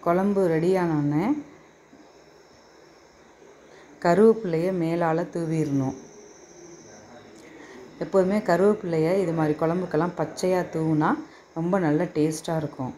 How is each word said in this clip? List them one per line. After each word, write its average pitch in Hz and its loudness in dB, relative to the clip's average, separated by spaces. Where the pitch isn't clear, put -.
குழம்பு 190 2
ரெடியானோடனே 160 0
கருவேப்பிலையை 185 2
மேலால 165 0
தூவிடணும். 151 -2
எப்போதுமே 190 2
கருவேப்பிலையை 175 2
இது 165 -2
மாதிரி 151 2
குழம்புக்கெல்லாம் 170 -2
பச்சையா 185 -2
தூவுனா 160 2
ரொம்ப 170 0
நல்ல 151 2
டேஸ்ட்டாக 160 -2
இருக்கும். 131 -8